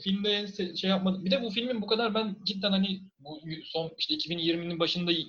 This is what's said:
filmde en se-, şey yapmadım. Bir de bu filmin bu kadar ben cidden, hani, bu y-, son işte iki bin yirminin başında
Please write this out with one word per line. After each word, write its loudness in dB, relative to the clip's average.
filmde 0
en 0
se-, -6
şey 0
yapmadım. 2
Bir 0
de 4
bu -2
filmin -2
bu -4
kadar 2
ben 0
cidden, 0
hani, 4
bu -12
y-, -8
son -2
işte 0
iki -4
bin -2
yirminin 0
başında 2